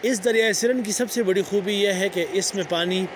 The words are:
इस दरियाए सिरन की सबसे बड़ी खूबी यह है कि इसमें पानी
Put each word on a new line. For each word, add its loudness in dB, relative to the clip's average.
इस 0
दरियाए 2
सिरन 0
की -4
सबसे -2
बड़ी 2
खूबी 0
यह 2
है 0
कि -2
इसमें -4
पानी 0